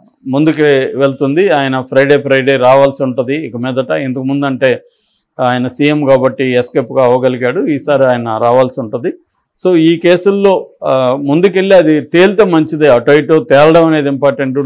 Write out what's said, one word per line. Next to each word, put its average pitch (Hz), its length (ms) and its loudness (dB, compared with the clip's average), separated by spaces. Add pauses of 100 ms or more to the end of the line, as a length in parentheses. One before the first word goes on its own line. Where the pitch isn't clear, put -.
(280)
ముందుకు 147 340 0 (360)
వెళ్తుంది. 139 520 0
ఆయన 135 320 0
Friday, 139 360 0
Friday 135 400 0
రావాల్సి 135 460 2
ఉంటది 131 420 -4
ఇక 120 120 -12
మీదట. 127 340 -6
ఇంతకుముందు 139 540 -4
అంటే 131 360 -2 (580)
ఆయన 127 280 -2
సీఎం 147 380 -2
కాబట్టి 131 480 0
ఎస్కేప్గా 127 500 -2
అవ్వగలిగాడు, 127 640 0
ఈసారి 143 400 0
ఆయన 117 380 -2
రావాల్సి 127 360 0
ఉంటది. 123 340 -8 (520)
So, 185 100 2
ఈ 165 220 2
కేసుల్లో, 185 680 0 (160)
ఆ, 131 320 0
ముందుకెళ్ళి 180 600 0
అది 156 260 2
తేలితే 190 420 2
మంచిదే. 156 460 0
అటు 120 220 2
ఇటు 147 380 2
తేలడం 160 360 4
అనేది 151 240 0
ఇంపార్టెంట్. 135 560 -2